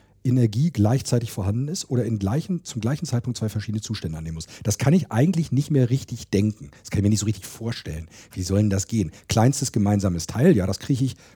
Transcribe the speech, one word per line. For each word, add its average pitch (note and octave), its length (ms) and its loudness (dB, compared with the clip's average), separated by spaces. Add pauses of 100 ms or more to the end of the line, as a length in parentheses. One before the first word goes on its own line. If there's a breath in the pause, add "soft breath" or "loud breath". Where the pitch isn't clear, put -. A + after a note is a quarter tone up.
(220 soft breath)
Energie B2 480 2
gleichzeitig A#2 640 2
vorhanden G#2+ 360 -2
ist F#3 200 -8
oder B2 160 0
in A2 140 -2
gleichen, C#3+ 460 -2
zum - 180 -8
gleichen C#3+ 240 -2
Zeitpunkt B2 320 -4
zwei A2 100 -2
verschiedene G#2+ 320 -4
Zustände E2+ 380 -6
annehmen D#2+ 160 -8
muss. D#2+ 140 -10 (140 loud breath)
Das G#2 140 0
kann - 160 2
ich F3+ 180 2
eigentlich D#3+ 400 2
nicht C#3 200 0
mehr C3 180 4
richtig B2+ 400 -4
denken. G#2 420 0 (100)
Das - 100 -20
kann - 80 0
ich G2+ 60 2
mir G2+ 40 4
nicht G#2 120 4
so - 40 -4
richtig A2 220 -4
vorstellen. E2 600 -8 (240 loud breath)
Wie F#2+ 120 -8
soll F#2 160 0
denn G#2+ 100 4
das F#2+ 180 0
gehen? G2 260 -2 (160 loud breath)
Kleinstes B2 440 2
gemeinsames G2 540 2
Teil, D#3+ 280 4
ja, F#2 120 2
das F#2+ 120 -2
kriege C3 240 -2
ich C3 140 -2 (200 loud breath)